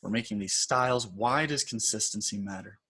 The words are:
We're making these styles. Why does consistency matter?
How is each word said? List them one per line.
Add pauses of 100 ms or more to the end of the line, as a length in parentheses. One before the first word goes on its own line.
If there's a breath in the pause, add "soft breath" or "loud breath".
We're
making
these
styles.
Why
does
consistency
matter? (120)